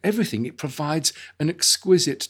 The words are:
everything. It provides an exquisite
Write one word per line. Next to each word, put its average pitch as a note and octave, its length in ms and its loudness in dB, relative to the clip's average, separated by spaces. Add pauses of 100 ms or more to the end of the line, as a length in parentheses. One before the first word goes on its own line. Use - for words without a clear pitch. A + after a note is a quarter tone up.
everything. F#3+ 420 0
It A#2 120 -10
provides D3+ 560 -2 (260)
an D3+ 100 0
exquisite - 800 2